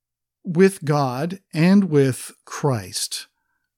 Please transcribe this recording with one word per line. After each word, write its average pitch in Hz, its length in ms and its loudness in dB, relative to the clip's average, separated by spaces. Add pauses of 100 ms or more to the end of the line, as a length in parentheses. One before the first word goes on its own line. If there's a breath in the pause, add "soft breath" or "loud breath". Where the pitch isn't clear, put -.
(440)
with 190 400 2
God 143 560 -4 (140)
and 185 300 4
with 139 480 0 (120)
Christ, - 840 -6 (500)